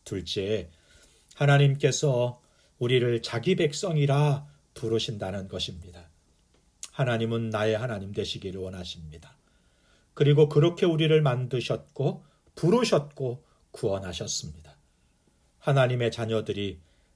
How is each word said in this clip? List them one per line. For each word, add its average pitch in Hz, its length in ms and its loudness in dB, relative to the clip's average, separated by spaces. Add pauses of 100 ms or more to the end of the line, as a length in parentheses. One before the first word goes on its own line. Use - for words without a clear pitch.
둘째, 98 640 -4 (640)
하나님께서 139 1080 2 (380)
우리를 120 440 2
자기 160 340 -2
백성이라 147 920 0 (280)
부르신다는 104 760 -4
것입니다. 87 600 -12 (840)
하나님은 113 580 -2
나의 110 260 2
하나님 104 360 -6
되시기를 98 480 -8
원하십니다. 87 760 -12 (800)
그리고 147 340 6
그렇게 170 380 4
우리를 156 340 4
만드셨고 127 1040 -2 (300)
부르셨고 160 920 0 (280)
구원하셨습니다. 95 1040 -6 (800)
하나님의 123 540 2
자녀들이 107 640 -4 (380)